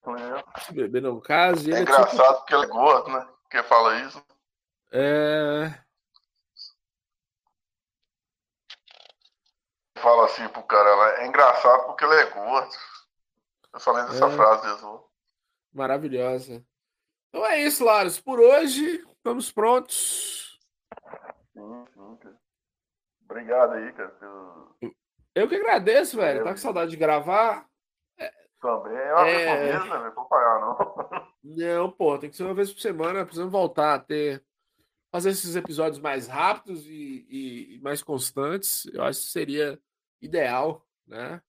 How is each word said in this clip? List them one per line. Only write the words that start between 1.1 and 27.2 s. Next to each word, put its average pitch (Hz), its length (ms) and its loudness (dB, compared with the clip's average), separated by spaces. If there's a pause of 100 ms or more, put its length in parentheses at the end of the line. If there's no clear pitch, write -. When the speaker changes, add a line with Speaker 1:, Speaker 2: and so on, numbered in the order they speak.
Speaker 2:
case, 160 500 2
Speaker 1:
É 165 40 0
Speaker 2:
ele 185 80 2
é - 20 0
tipo - 120 2
Speaker 1:
engraçado 131 400 6
porque - 180 -2
ele 143 80 4
é - 40 -4
gordo, 123 440 4
né? 131 160 -6 (240)
Quem 120 120 -2
fala 113 360 4
isso? 139 260 -14 (680)
Speaker 2:
É. 151 880 -2 (4000)
Speaker 1:
Fala 117 280 6
assim 110 240 -4
pro - 140 -14
cara 104 320 6
lá, 107 260 4
"É 120 60 -6
engraçado 127 580 6
porque - 180 -6
ele 151 120 4
é 147 160 6
gordo." 117 440 -4 (1000)
Eu 120 60 -18
só 127 120 -2
lembro 120 200 -2
dessa 131 160 0
Speaker 2:
É. 147 40 2
Speaker 1:
frase, 110 360 4
Jesus. 104 340 -10 (720)
Speaker 2:
Maravilhosa. 131 920 -6 (640)
Então - 160 -6
é 330 160 0
isso, 294 240 0
Laros. 208 340 2
Por 254 200 -6
hoje, 285 680 4 (100)
estamos 240 360 -8
prontos. - 1080 -2 (920)
Speaker 1:
Sim, 226 400 -20
sim, 202 240 -20
cara. - 200 -20 (840)
Obrigado 117 500 0
aí, 113 200 -10
cara, 95 160 -12
pelo 95 680 -20 (580)
Speaker 2:
Eu 208 140 0
que 330 80 -4
agradeço, 262 640 0
velho. 185 120 0
Speaker 1:
É, 139 100 0
Speaker 2:
Tá 151 40 -4
com 165 60 -4
Speaker 1:
velho. 196 80 -8
Speaker 2:
saudade 180 340 -6
de 165 60 -14
gravar? 156 720 0 (920)